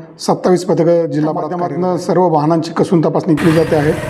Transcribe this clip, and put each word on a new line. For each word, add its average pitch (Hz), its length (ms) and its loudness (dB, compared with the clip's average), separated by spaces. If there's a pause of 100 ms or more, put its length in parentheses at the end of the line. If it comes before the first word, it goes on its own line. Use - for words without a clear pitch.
(200)
सत्तावीस 180 460 0
पथकं 170 400 2
जिल्हा 151 280 -2
माध्यमातून 175 640 -4
सर्व 180 300 0
वाहनांची 160 460 0
कसून - 280 2
तपासणी 156 340 0
केली 165 160 2
जाते 160 240 2
आहे. 151 160 2 (180)